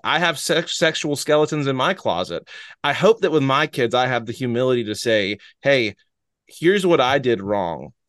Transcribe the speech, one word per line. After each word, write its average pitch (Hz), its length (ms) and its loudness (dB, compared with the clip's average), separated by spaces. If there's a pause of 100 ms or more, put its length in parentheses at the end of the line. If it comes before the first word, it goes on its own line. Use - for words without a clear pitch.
I 139 160 0
have 165 180 0
sex, 165 400 -4
sexual 160 380 -2
skeletons 151 540 0
in 131 80 -2
my 151 180 0
closet. 87 540 -6 (340)
I 143 100 2
hope 185 280 2
that 190 100 0
with 151 140 2
my 135 240 2
kids, 123 260 -2
I 127 140 2
have 120 180 -2
the 113 60 -6
humility 123 520 0
to 104 120 -6
say, 104 420 0 (220)
"Hey, 123 340 2 (540)
here's 185 360 2
what 170 160 4
I 131 200 2
did 117 200 0
wrong. 90 520 -4 (160)